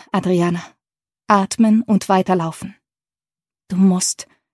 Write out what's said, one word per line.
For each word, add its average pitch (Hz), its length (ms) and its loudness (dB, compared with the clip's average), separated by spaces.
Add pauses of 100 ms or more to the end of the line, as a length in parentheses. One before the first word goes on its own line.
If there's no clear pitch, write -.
(140)
Adriana. 175 500 -2 (640)
Atmen 214 540 2
und 202 260 0
weiterlaufen. 185 680 -2 (920)
Du 185 80 -8
musst. 185 520 0 (260)